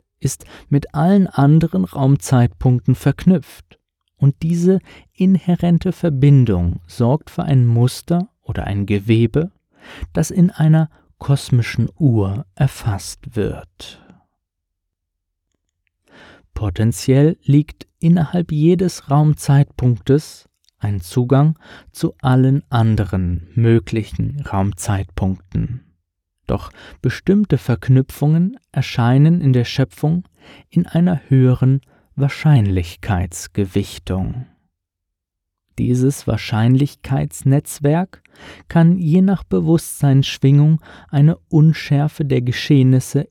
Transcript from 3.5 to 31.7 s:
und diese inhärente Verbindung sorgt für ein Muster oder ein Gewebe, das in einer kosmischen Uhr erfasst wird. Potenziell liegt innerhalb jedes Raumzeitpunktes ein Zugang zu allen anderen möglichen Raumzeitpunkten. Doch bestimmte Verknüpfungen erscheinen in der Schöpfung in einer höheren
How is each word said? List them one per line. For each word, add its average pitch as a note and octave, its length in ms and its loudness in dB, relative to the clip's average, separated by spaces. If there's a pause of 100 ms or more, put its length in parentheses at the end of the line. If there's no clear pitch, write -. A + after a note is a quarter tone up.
und C3+ 240 0
diese E3+ 360 0 (340)
inhärente F3 800 0
Verbindung B2+ 920 2
sorgt B2 440 -2
für - 140 -8
ein C3 220 2
Muster B2 640 0 (100)
oder G2+ 240 -8
ein G2+ 220 -4
Gewebe, A2+ 640 0 (640)
das E3 180 -4
in F3+ 200 2
einer D#3 380 2 (300)
kosmischen A#2+ 800 -2
Uhr A2 560 0
erfasst - 800 -6
wird. - 640 -10 (2500)
Potenziell A#2 880 0
liegt - 440 0 (120)
innerhalb E3+ 520 0
jedes E3+ 600 0
Raumzeitpunktes C#3+ 1400 0 (300)
ein G2+ 220 -6
Zugang C3+ 580 0 (340)
zu - 300 -6
allen C3 480 2
anderen G2 840 -2
möglichen A2+ 840 -2
Raumzeitpunkten. G2 1400 -6 (640)
Doch - 240 -6 (320)
bestimmte F3+ 560 0
Verknüpfungen D3 960 0 (160)
erscheinen C#3 680 0
in C3+ 120 2
der A#2+ 120 2
Schöpfung D3+ 600 -4 (460)
in F3 160 0
einer E3+ 420 0
höheren C3 520 2 (380)